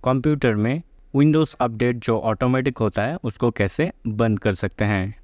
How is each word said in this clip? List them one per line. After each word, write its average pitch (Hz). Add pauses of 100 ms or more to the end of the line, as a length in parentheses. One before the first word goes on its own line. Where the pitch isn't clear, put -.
कंप्यूटर 131
में 123 (320)
Windows 151
अपडेट 120
जो 113
ऑटोमेटिक 127
होता 104
है 135
उसको 120
कैसे 107 (180)
बंद 107
कर 104
सकते 101
हैं। 101